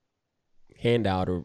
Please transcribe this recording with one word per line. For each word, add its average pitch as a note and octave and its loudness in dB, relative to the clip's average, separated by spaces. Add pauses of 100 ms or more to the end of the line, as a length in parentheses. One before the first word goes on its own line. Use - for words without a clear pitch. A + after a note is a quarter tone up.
(800)
handout G2 0
or, F2+ -4